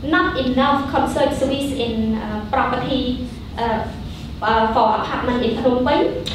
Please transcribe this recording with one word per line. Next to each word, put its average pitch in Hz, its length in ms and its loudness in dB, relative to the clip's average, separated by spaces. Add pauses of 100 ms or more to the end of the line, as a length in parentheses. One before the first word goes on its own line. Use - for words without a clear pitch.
not 302 340 0
enough 269 540 2
concierge 269 460 0
service 277 340 0
in, 220 440 0
uh, 214 360 -6
property, 247 760 -2 (280)
uh, 226 300 0 (540)
uh, 226 320 2
for 220 300 4
apartment 240 400 -2
in 226 200 0
Phnom 247 240 4
Penh. 302 480 2